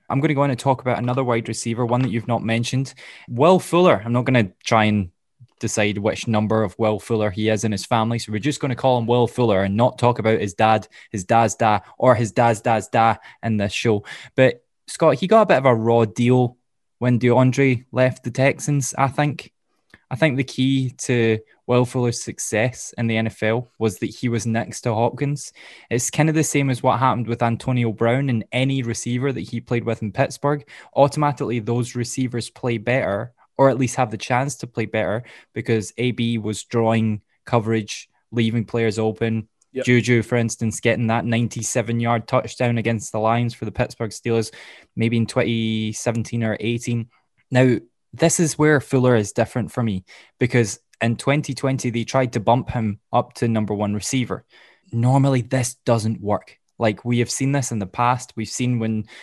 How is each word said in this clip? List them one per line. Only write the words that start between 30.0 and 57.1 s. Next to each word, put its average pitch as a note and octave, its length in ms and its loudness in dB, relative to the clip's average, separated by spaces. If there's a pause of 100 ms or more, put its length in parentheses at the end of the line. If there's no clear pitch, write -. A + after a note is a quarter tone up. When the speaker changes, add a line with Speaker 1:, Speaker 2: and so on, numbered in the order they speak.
Speaker 1:
in G#2+ 100 -6
Pittsburgh. C#3+ 540 -2 (280)
Automatically, C3+ 640 2
those A#2 360 -4
receivers A#2+ 560 -4
play A#2+ 260 -4
better, A2+ 560 -2 (240)
or C3+ 140 6
at B2 80 0
least C3 180 -2
have A#2+ 140 0
the G#2+ 80 -10
chance C3 380 -2
to - 100 -12
play A#2 180 -6
better, G#2+ 380 -2 (320)
because A2+ 420 -2
A B2 140 0
B A#2 260 -2
was G#2+ 280 -6
drawing A2+ 580 0 (240)
coverage, A2 640 -2 (200)
leaving A#2 360 0
players A2+ 320 -2
open. A2 500 -2 (240)
Speaker 2:
Yep. B2+ 120 -6
Speaker 1:
Juju, A#2+ 380 4
for - 120 -4
instance, A#2 460 -2
getting A#2 260 0
that A2+ 180 0
ninety-seven A#2 760 -2
yard A#2 260 -2
touchdown A#2+ 520 0
against A2+ 340 -4
the A2 80 -4
Lions A#2 340 0
for - 120 -10
the G#2+ 40 -8
Pittsburgh A#2 400 -4
Steelers, A2+ 420 -2 (440)
maybe A#2 200 0
in A2+ 100 2
twenty A2 640 -2
seventeen A#2 500 -4
or A2 160 -2
eighteen. A#2+ 500 -4 (440)
Now, B2+ 240 6 (360)
this - 280 2
is D#3+ 180 0
where D3+ 220 4
Fuller B2+ 340 2
is G#2+ 160 2
different - 400 -4
for B2 140 -4
me, F#2+ 200 -4 (360)
because B2 400 0 (200)
in A#2 160 0
twenty C#3+ 380 -2
twenty, C3 360 -4
they A#2 120 -4
tried C3 300 0
to A#2+ 80 -2
bump A#2+ 300 2
him A2 280 -2 (140)
up A#2+ 220 0
to - 120 -2
number G#2+ 260 0
one G#2 220 -2
receiver. G#2+ 500 -4 (460)
Normally, C3 520 2
this B2 320 -4 (100)
doesn't A2+ 360 0
work. - 380 -6 (220)
Like, A2 240 0
we A#2+ 160 0